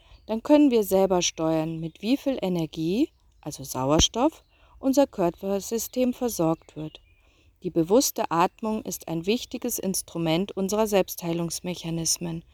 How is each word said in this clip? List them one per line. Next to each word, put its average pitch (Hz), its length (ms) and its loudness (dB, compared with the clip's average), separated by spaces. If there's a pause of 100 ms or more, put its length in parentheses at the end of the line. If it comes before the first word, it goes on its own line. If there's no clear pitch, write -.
(280)
dann 220 160 -4
können 294 280 6
wir 226 120 4
selber 190 400 2
steuern, 160 560 -2
mit 160 220 -10
wie 240 160 0
viel 262 240 -4
Energie, 180 680 0 (320)
also - 220 -12
Sauerstoff, 151 800 2 (340)
unser 269 300 4
Körpersystem 196 1040 -2
versorgt 175 600 -2
wird. 156 260 -12 (640)
Die 180 80 -6
bewusste 190 580 2
Atmung 202 540 0
ist - 240 -10
ein 165 180 -4
wichtiges 233 540 -4
Instrument 170 720 -2
unserer 202 340 -2
Selbstheilungsmechanismen 170 1600 -4 (100)